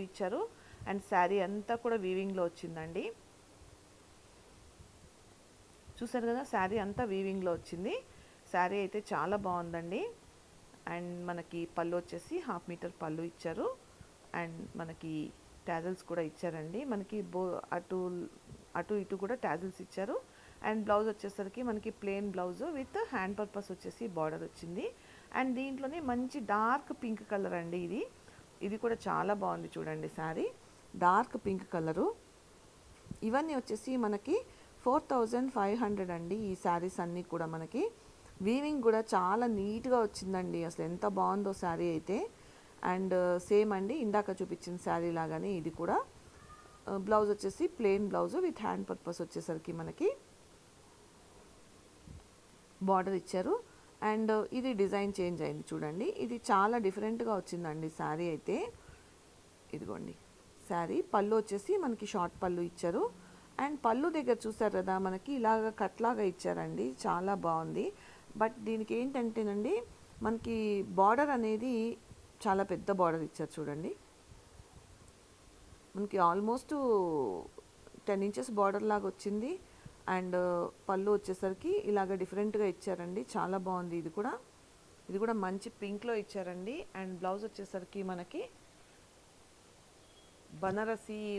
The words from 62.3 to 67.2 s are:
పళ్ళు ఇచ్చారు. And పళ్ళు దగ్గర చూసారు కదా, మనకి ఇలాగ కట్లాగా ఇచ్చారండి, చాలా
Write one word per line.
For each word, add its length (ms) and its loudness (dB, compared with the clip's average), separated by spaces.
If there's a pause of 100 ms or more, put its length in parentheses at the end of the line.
పళ్ళు 280 2
ఇచ్చారు. 320 0 (640)
And 100 0 (120)
పళ్ళు 300 4
దగ్గర 280 4
చూసారు 360 2
కదా, 140 2 (120)
మనకి 320 -2
ఇలాగ 340 4 (100)
కట్లాగా 500 2
ఇచ్చారండి, 540 -2 (180)
చాలా 300 2 (120)